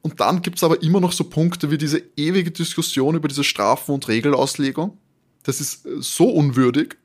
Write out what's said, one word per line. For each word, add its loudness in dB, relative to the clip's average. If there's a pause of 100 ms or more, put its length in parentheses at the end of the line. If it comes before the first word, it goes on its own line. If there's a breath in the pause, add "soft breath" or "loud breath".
Und -6
dann 2
gibt's -4
aber 2
immer 4
noch 0
so -4
Punkte 0
wie 2
diese 0 (160)
ewige 0
Diskussion -2
über -2
diese -2
Strafen 0
und -4
Regelauslegung. 0 (460)
Das -4
ist, -10
äh, -12 (100)
so 2
unwürdig. 2